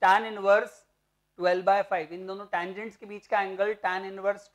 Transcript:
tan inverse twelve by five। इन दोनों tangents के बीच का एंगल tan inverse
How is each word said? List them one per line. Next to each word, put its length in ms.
tan 240
inverse 540
twelve 260
by 160
five। 200
इन 160
दोनों 280
tangents 420
के 80
बीच 220
का 140
एंगल 320
tan 260
inverse 460